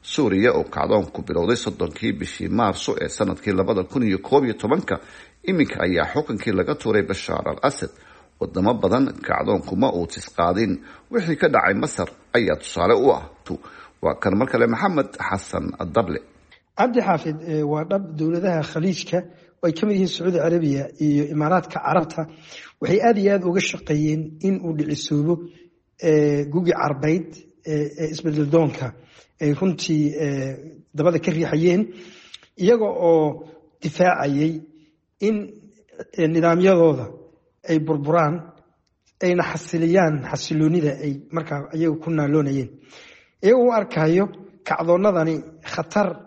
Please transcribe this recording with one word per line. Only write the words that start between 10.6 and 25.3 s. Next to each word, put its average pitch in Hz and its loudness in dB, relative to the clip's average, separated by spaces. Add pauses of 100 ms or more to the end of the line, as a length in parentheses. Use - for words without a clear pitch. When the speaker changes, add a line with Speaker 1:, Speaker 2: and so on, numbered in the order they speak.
Speaker 1:
Wixii 170 -2
ka 170 2
dhacay 101 2
Masar 101 -4 (260)
ayaa 87 2
tusaale 90 2
u 135 4
ah. 80 0 (800)
Waa 76 0
kan 98 0
mar 110 2
kale 117 2
Maxamed 147 0
Xasan - -6 (260)
Dable. 87 0 (580)
Speaker 2:
Cabdi 233 2
Xaafid, 170 -2 (100)
eh, 151 -2
waa 151 -2
dhab 196 -2 (120)
dowladaha 170 0
Khaliijka 165 -4 (440)
oo 175 0
ay 165 2
ka 160 -2
mid 208 2
yihiin 190 2
Sacuudi 175 -2
Carabiya 151 0 (140)
iyo 147 2
Imaaraadka 160 0
Carabta, 156 -2 (560)
waxay 196 2
aad 233 4
iyo 202 4
aad 190 0
uga 180 0
shaqeeyeen 156 -2 (200)
in 196 2
uu 170 -4
dhicisoobo, 151 0 (680)